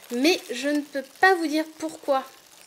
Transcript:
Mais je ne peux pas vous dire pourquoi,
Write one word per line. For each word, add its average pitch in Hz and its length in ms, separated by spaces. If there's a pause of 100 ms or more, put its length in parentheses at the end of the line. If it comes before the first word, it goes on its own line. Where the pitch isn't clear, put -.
(120)
Mais 277 280 (120)
je 254 180
ne 294 120
peux 277 220 (180)
pas 381 140
vous 330 120
dire 311 180 (120)
pourquoi, 285 460 (440)